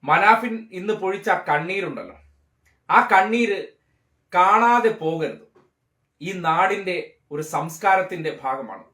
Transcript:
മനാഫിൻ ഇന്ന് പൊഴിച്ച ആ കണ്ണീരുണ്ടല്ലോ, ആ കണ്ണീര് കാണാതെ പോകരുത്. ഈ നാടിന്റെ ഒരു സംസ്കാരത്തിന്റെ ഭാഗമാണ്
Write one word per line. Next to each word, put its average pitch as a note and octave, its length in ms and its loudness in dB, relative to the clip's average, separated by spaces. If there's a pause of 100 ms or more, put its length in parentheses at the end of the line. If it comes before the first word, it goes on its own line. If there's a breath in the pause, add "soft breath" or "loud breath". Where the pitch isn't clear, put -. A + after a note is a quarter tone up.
മനാഫിൻ A3 500 2 (240)
ഇന്ന് G3+ 240 -4
പൊഴിച്ച F#3+ 320 -4
ആ - 20 -6 (120)
കണ്ണീരുണ്ടല്ലോ, E3 680 -6 (720)
ആ F#3 100 6 (140)
കണ്ണീര് G3+ 480 2 (720)
കാണാതെ A3 580 4 (120)
പോകരുത്. D#3+ 440 -4 (760)
ഈ D#3+ 100 -8 (160)
നാടിന്റെ F#3 500 0 (360)
ഒരു D3+ 120 -6 (100)
സംസ്കാരത്തിന്റെ F3 760 0 (120)
ഭാഗമാണ് A#2 520 -8